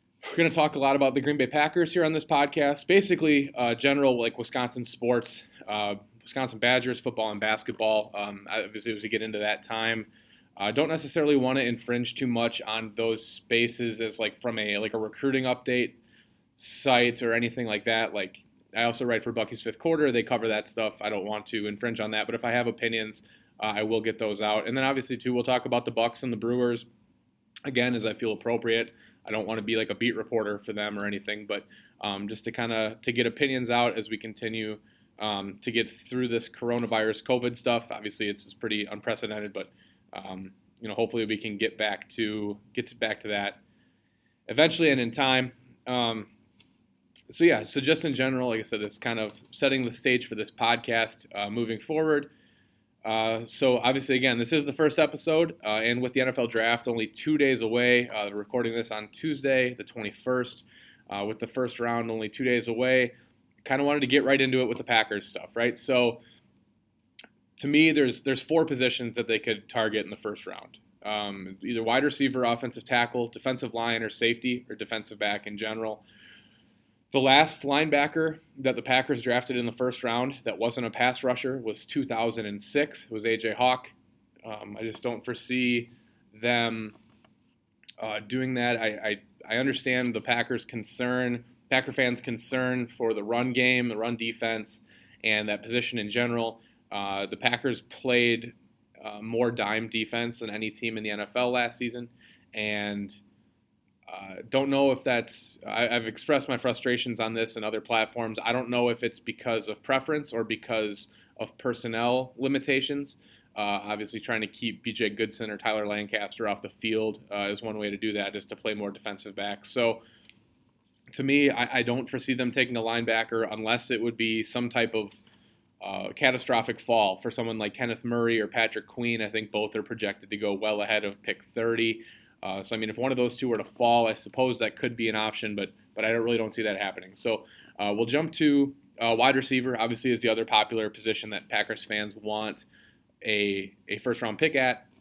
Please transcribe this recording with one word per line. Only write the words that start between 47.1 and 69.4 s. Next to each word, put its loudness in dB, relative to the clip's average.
so 0
yeah, 4
so -4
just 2
in 0
general, 0
like 0
I -6
said, -4
it's -6
kind -2
of -4
setting 2
the -2
stage 0
for -8
this -6
podcast, 0
uh, -4
moving -2
forward. 0
Uh, 0
so 4
obviously, 2
again, 2
this 0
is 4
the -4
first 4
episode, 2
uh, 0
and 2
with -2
the 0
N 4
F 0
L 2
draft 2
only -2
two -2
days 4
away, 4
uh, -4
recording -2
this -4
on -6
Tuesday, 2
the -10
twenty-first, -4
uh, -4
with -4
the -4
first -4
round 0
only -4
two -6
days 2
away, 4
kinda 2
wanted 2
to 4
get 6
right 4
into 4
it 2
with -2
the -8
Packers 2
stuff, -12
right? 0
So 2
to -6
me, 8
there's, 4
there's 0
four 4
positions 0
that -2
they 4
could -4